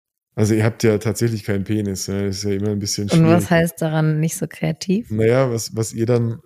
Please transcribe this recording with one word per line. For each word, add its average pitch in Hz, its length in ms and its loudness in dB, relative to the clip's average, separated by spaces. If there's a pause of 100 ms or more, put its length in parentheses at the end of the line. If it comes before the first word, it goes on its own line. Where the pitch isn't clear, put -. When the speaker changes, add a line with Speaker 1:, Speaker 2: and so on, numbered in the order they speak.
(380)
Speaker 1:
Also 107 160 2
ihr 107 120 2
habt 113 180 0
ja 107 140 4
tatsächlich 110 480 -2
keinen 98 180 -2
Penis, 101 460 -4
ne? 98 180 -2
Das 95 120 -4
ist 98 40 -8
ja 104 80 -2
immer 101 200 -2
ein 104 80 -2
bisschen 101 300 -4
Speaker 2:
Und 165 140 4
was 165 220 4
Speaker 1:
schwierig. - 60 -12
Speaker 2:
heißt 170 300 0
daran 156 380 0
nicht 160 160 -2
so 156 140 -6
kreativ? 180 600 -4
Speaker 1:
Naja, 113 400 4
was, 113 280 -4
was 113 160 -4
ihr 117 120 -2
dann, 117 400 0